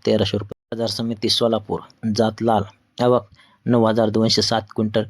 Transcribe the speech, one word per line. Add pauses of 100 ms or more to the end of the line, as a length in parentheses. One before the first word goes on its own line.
तेराशे
रुपये.
बाजार
समिती
सोलापूर, (360)
जात
लाल, (400)
आवक (380)
नऊ
हजार
दोनशे
सात (140)
क्विंटल,